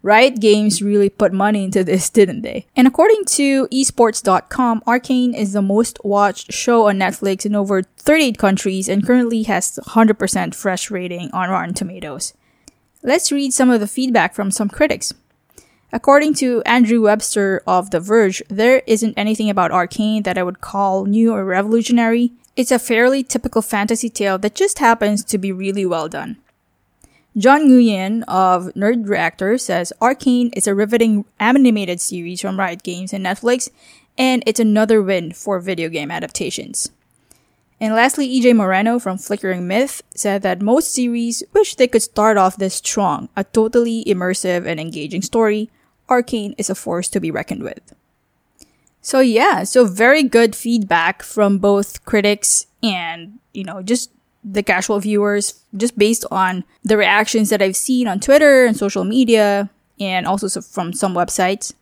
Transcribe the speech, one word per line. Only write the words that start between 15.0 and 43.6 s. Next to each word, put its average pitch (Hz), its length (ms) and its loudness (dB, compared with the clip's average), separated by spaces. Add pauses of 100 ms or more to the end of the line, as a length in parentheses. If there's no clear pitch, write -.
According 285 440 2
to 247 300 0
Andrew 233 360 4
Webster 208 680 0
of 185 240 0
The 170 80 0
Verge, 202 500 2
"There 233 380 2
isn't 220 300 0
anything 214 320 -2
about 190 220 0
Arcane 208 520 -2
that 185 140 -2
I 185 60 -2
would 180 180 -6
call 196 440 -2
new 226 280 2
or 202 100 -4
revolutionary. 226 880 0 (260)
It's 254 140 0
a 247 80 2
fairly 247 420 2
typical 240 400 -4
fantasy 220 480 -2
tale 196 300 -2
that 208 160 -4
just 392 240 -2
happens 220 460 2
to 214 120 -4
be 190 140 -4
really 196 340 -4
well 165 220 -2
done." 165 300 -10 (1000)
John 277 300 6
Nguyen 226 640 4
of 185 460 0
Nerd 214 320 0
Reactor 190 500 -2
says, 175 440 -4
"Arcane 247 540 0
is 196 120 -4
a 196 80 0
riveting 214 500 0 (140)
animated 214 640 2
series 180 400 -8
from 190 180 -6
Riot 175 240 -6
Games 185 300 -10
and 190 120 -6
Netflix, 233 440 -2 (480)
and 254 280 2
it's 226 140 0
another 214 420 4
win 180 300 -2
for 190 280 -6
video 170 300 -6
game 151 220 -8
adaptations." - 800 -8 (880)
And 220 140 -2
lastly, 247 320 2
E 254 160 0
J 240 120 6
Moreno 214 460 2
from 190 180 -6
Flickering 185 500 -6
Myth 233 340 -2 (140)
said 202 260 -4
that 185 200 -2
most 247 320 0
series 233 500 -4 (100)
wish 415 220 2
they 247 120 4
could 226 160 2
start 214 340 2
off 185 180 2
this 190 200 -4
strong, - 600 -4
a 196 80 -4
totally 226 600 0